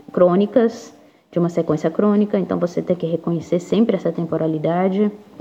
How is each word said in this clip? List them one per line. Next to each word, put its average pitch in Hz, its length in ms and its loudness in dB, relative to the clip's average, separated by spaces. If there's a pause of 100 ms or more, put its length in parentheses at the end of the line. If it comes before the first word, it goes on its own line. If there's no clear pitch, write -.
(140)
crônicas, 208 800 2 (360)
de - 100 -2
uma 170 100 2
sequência 160 400 -2
crônica. 208 500 2
Então, 180 180 -2
você 175 240 -4
tem 175 140 -2
que 175 100 -6
reconhecer 165 540 -2
sempre 208 380 2
essa 170 140 -4
temporalidade. 170 1000 0 (300)